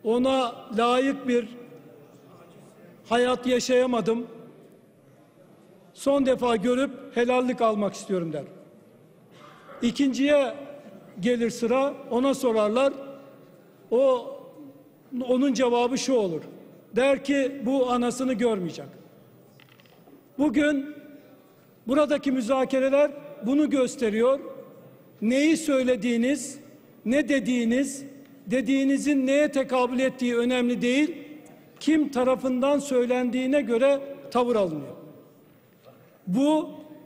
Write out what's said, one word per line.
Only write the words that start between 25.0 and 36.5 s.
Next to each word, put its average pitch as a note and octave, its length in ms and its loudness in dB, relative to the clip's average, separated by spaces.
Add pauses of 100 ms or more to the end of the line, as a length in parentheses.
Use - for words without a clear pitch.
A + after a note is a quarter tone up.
Neyi C#4+ 340 4
söylediğiniz, B3+ 1000 0 (460)
ne B3+ 240 0
dediğiniz, B3 760 0 (420)
dediğinizin C4+ 800 0
neye D4 260 2
tekabül B3+ 460 0
ettiği C4 380 0
önemli A#3+ 460 0
değil, C#4 340 0 (640)
kim D4+ 280 2
tarafından C4 720 0
söylendiğine B3+ 840 0
göre C4 380 2 (300)
tavır A#3+ 260 2
alınıyor. D#3 400 -2 (1300)
Bu, D4 440 2 (360)